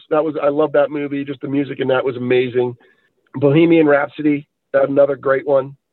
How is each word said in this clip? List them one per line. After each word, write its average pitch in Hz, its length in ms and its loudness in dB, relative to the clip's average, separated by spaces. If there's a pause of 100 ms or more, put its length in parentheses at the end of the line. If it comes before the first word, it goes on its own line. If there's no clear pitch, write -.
(100)
That 151 140 0
was, 151 160 -6
I 147 80 0
love 147 240 -2
that 143 180 2
movie. 143 340 -6
Just 139 160 -12
the 143 80 -10
music 139 320 -4
in 131 80 -4
that 131 160 0
was 131 120 -4
amazing. 123 600 -2 (580)
Bohemian 156 520 4
Rhapsody, 147 640 0 (240)
that's 135 160 2
another 139 280 2
great 135 300 -2
one. 139 300 0 (160)